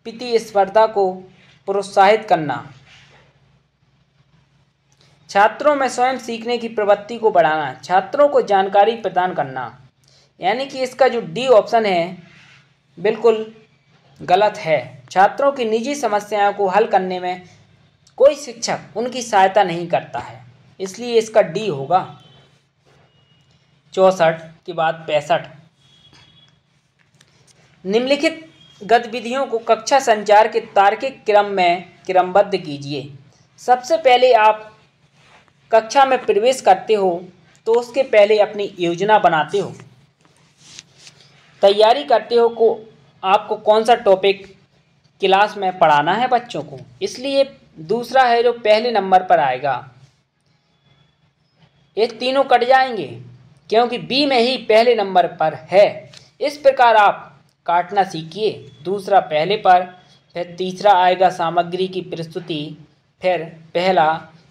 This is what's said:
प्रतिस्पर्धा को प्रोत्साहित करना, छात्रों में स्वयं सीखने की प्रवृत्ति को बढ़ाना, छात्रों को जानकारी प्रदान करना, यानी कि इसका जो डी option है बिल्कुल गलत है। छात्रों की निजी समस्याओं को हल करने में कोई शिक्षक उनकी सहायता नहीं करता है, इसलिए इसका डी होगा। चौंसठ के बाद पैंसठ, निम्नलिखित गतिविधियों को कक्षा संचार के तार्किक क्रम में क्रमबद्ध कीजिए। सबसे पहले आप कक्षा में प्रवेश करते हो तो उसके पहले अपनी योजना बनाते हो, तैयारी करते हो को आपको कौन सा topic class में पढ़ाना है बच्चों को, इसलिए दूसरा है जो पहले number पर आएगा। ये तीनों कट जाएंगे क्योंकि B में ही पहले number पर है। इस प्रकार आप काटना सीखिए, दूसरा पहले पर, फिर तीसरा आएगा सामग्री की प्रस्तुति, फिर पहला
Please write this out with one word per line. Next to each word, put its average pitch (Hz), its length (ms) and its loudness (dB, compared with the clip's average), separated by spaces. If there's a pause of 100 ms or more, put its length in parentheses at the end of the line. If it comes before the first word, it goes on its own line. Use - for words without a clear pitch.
प्रतिस्पर्धा 220 840 0
को 202 240 -2 (560)
प्रोत्साहित 196 600 2
करना, 151 280 -2 (2750)
छात्रों 220 440 2
में 269 140 -2
स्वयं 247 300 -2
सीखने 233 400 -8
की 226 120 -8
प्रवृत्ति 208 480 -2
को 220 120 0
बढ़ाना, 156 440 0
छात्रों 196 540 0
को 277 140 2
जानकारी 202 560 2
प्रदान 180 360 -4
करना, 131 300 -8 (760)
यानी 233 260 -4
कि 262 160 -8
इसका 254 260 0
जो 233 140 -2
डी 180 260 -8
option 226 380 4
है 180 300 -2 (840)
बिल्कुल 220 540 -2 (680)
गलत 190 380 2
है। 151 520 -4
छात्रों 269 420 2
की 269 140 -4
निजी 226 300 -2
समस्याओं 208 560 -2
को 196 160 -2
हल 202 200 2
करने 185 320 -2
में 180 220 -8 (760)
कोई 285 180 4
शिक्षक - 600 -10
उनकी 247 260 -8
सहायता 190 400 2
नहीं 170 260 -4
करता 135 320 -6
है, 120 240 -18 (360)
इसलिए 226 380 -4
इसका 220 240 0
डी 185 260 -4
होगा। 156 320 -2 (1900)
चौंसठ 185 480 2 (240)
के 180 60 -12
बाद 165 340 -4
पैंसठ, 151 420 -2 (2250)
निम्नलिखित 262 640 -2 (340)
गतिविधियों 233 680 -2
को 226 140 -8
कक्षा 226 400 -2
संचार 214 480 2
के 226 120 -4 (120)
तार्किक 214 520 0
क्रम 208 240 2
में 180 360 0 (220)
क्रमबद्ध 185 500 2
कीजिए। 143 540 -10 (500)
सबसे 254 380 0
पहले 254 360 4
आप 214 360 2 (1000)
कक्षा 262 340 2
में 262 160 0
प्रवेश 226 400 0
करते 196 340 2
हो 190 160 0 (560)
तो 226 80 2
उसके 240 300 -2
पहले 214 360 4
अपनी 202 300 -2 (100)
योजना 175 400 0
बनाते 165 380 0
हो, 156 140 -6 (1900)
तैयारी 214 420 4
करते 240 300 -2
हो 233 160 4
को 226 280 0 (440)
आपको 208 360 0
कौन 214 260 2
सा 240 120 4
topic 196 480 2 (760)
class 202 360 2
में 185 220 -4
पढ़ाना 156 360 4
है 240 140 -2
बच्चों 233 340 -2
को, 139 160 -16 (240)
इसलिए 269 420 -2 (340)
दूसरा 233 460 0
है 233 180 2
जो 240 120 2
पहले 220 380 0
number 190 320 2
पर 175 160 4
आएगा। 131 500 -4 (2000)
ये 208 120 0
तीनों 262 360 -2
कट 247 200 2
जाएंगे 254 420 0 (640)
क्योंकि 233 300 0
B 240 260 -2
में 269 120 0
ही 254 200 0
पहले 226 360 2
number 190 400 0
पर 156 200 -4 (120)
है। 185 440 2 (300)
इस 294 180 -6
प्रकार 247 380 4
आप 202 300 2 (400)
काटना 180 380 -2
सीखिए, 165 480 -6 (300)
दूसरा 190 400 0
पहले 160 360 -2
पर, 185 260 4 (520)
फिर 175 220 -10
तीसरा 185 360 0
आएगा 180 360 2
सामग्री 175 580 -4
की 185 140 -8
प्रस्तुति, 160 720 -12 (460)
फिर 175 220 -2 (300)
पहला 175 380 2 (380)